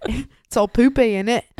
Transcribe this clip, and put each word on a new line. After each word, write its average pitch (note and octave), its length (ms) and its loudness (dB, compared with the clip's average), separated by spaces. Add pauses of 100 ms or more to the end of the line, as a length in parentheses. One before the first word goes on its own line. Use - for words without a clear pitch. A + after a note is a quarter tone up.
<laughs> A3 220 -6 (220)
It's - 80 -6
all G#3 100 0
poopy, A#3+ 460 2
isn't G3 160 -4
it? A#3+ 160 -2 (140)